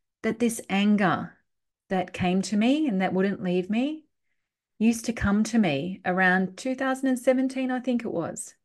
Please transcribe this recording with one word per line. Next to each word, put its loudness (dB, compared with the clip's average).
that -2
this 0
anger 2
that -2
came 0
to -2
me 2
and 0
that 0
wouldn't 0
leave -2
me -2
used 2
to -2
come 2
to 0
me 0
around 2
two -4
thousand -2
and 0
seventeen, 0
I -2
think -2
it -4
was. -6